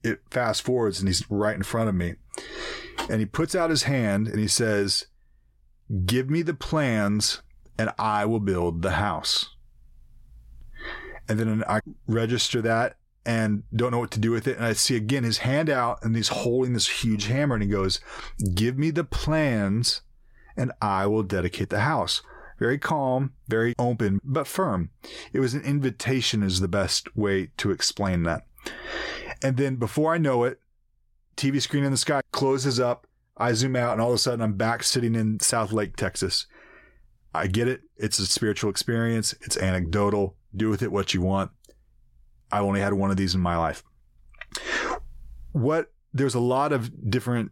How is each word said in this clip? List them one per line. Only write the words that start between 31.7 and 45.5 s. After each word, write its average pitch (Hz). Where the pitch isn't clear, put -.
in 139
the 131
sky 139
closes 135
up. 123
I 120
zoom 127
out 120
and 110
all 120
of 123
a 107
sudden 120
I'm 107
back 110
sitting 117
in 110
South 110
Lake, 104
Texas. -
I 80
get 113
it. 127
It's 104
a 95
spiritual 107
experience. 113
It's -
anecdotal. 95
Do 110
with 101
it 110
what 98
you 90
want. 95
I've 104
only 101
had 101
one 98
of 95
these 95
in 92
my 87
life. 80